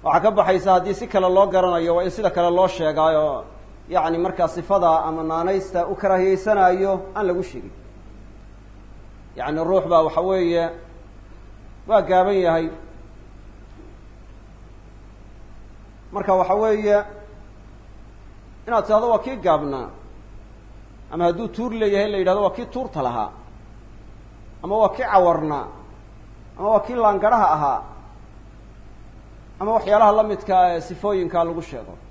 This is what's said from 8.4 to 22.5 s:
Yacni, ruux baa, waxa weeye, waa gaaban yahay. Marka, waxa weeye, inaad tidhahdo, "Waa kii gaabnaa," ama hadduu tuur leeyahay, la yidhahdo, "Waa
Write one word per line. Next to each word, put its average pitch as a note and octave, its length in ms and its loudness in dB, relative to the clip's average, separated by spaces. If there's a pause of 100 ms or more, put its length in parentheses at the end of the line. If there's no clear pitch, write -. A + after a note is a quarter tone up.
Yacni, D3 280 -6
ruux F3+ 240 0
baa, E3+ 140 6
waxa D#3 180 0
weeye, E3+ 500 0 (1160)
waa G#3+ 160 4
gaaban F#3 320 2
yahay. E3 320 0 (3500)
Marka, G3 220 0
waxa F#3 200 2
weeye, G#3 500 2 (1600)
inaad A3+ 200 0
tidhahdo, A3 240 2
"Waa A3 80 4
kii C4 180 -6
gaabnaa," D3 520 -2 (1200)
ama E3+ 120 -2
hadduu F3 240 0
tuur A3+ 240 -6
leeyahay, G#3 380 0
la G3+ 80 -4
yidhahdo, F#3+ 240 2
"Waa F#3+ 140 2